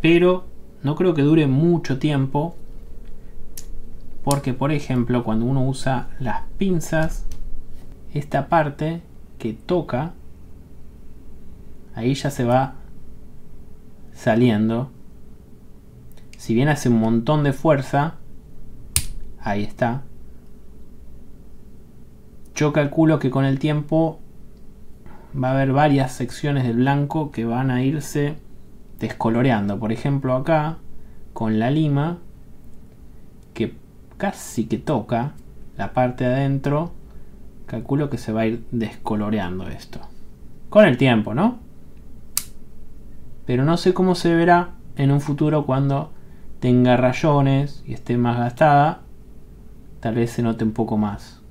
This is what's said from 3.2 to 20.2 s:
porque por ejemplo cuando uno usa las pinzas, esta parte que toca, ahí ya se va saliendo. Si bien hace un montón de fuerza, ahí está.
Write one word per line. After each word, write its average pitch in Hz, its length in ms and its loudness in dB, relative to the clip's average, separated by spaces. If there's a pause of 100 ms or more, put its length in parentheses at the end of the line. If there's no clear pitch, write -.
porque 139 300 2
por 135 180 0
ejemplo 123 540 0
cuando 110 220 0
uno 131 200 2
usa 131 440 -2 (100)
las 113 220 0 (160)
pinzas, 165 680 0 (840)
esta 139 360 -2
parte 156 520 0 (380)
que 110 160 -4
toca, 156 580 -2 (1800)
ahí 120 200 0
ya 139 160 -2
se 127 140 -2
va 127 300 2 (1400)
saliendo. 113 800 2 (1500)
Si - 180 -2
bien 131 140 4
hace 139 220 2
un 113 100 6
montón 117 440 2
de 143 100 4
fuerza, 143 640 2 (1300)
ahí 104 200 0
está. 123 380 -2 (2500)